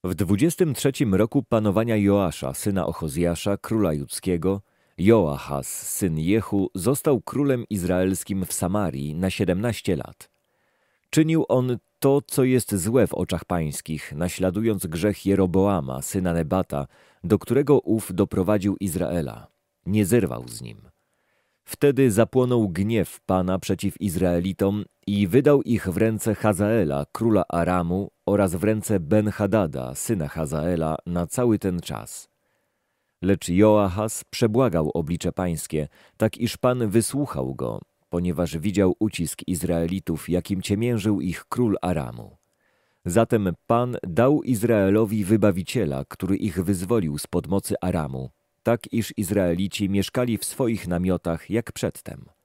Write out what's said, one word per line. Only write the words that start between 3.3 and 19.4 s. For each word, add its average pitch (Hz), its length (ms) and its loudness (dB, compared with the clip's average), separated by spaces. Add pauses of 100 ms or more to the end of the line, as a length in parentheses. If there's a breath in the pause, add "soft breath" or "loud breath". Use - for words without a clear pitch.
króla 104 360 0
judzkiego, 90 720 -2 (360)
Joachaz, 76 880 0
syn 82 300 -2
Jehu, 98 560 0
został 127 460 0
królem 135 500 -2
izraelskim 92 720 0
w - 80 -8
Samarii 80 640 -4
na 92 160 -2
siedemnaście 98 680 -2
lat. - 340 -14 (800)
Czynił 160 380 2
on 127 300 0 (200)
to, 139 280 4
co - 180 0
jest 127 300 2
złe 104 320 2
w - 80 -6
oczach 90 300 -4
pańskich, 78 680 -6
naśladując 92 760 -2
grzech 87 400 -2
Jeroboama, 92 760 2
syna 90 300 -2
Nebata, 82 540 -2 (380 soft breath)
do 92 140 2
którego 135 420 2
ów 104 340 -2
doprowadził 98 680 0
Izraela. 78 680 -4 (400)